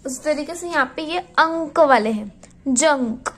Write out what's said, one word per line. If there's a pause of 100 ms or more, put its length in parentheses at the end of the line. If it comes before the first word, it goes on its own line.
उस
तरीके
से
यहाँ
पे
ये
अंक
वाले
हैं, (260)
जंक,